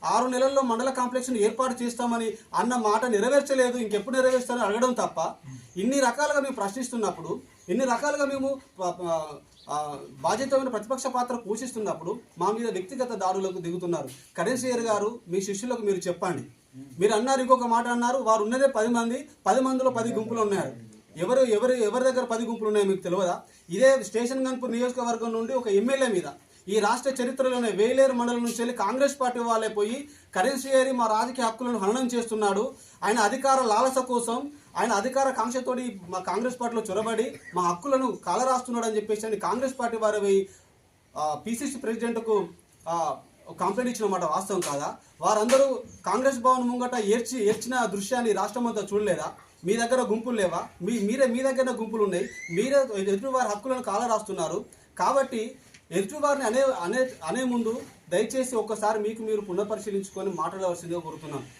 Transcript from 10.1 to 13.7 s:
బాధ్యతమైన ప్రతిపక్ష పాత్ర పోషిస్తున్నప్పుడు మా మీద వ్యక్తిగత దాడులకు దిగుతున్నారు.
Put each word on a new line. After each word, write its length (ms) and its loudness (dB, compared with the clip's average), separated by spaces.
బాధ్యతమైన 560 0
ప్రతిపక్ష 400 -4
పాత్ర 280 -2
పోషిస్తున్నప్పుడు 840 -6
మా 140 0
మీద 180 -2
వ్యక్తిగత 400 -4
దాడులకు 480 -2
దిగుతున్నారు. 520 -4